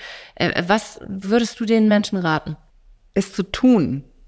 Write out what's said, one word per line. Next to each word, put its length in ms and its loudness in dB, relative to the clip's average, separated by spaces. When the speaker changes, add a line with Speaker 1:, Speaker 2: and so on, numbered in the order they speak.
Speaker 1:
Äh, 320 0
was 400 0
würdest 520 -2
du 60 -4
den 220 4
Menschen 300 2
raten? 400 -2
Speaker 2:
Es 180 -2
zu 120 -4
tun. 600 2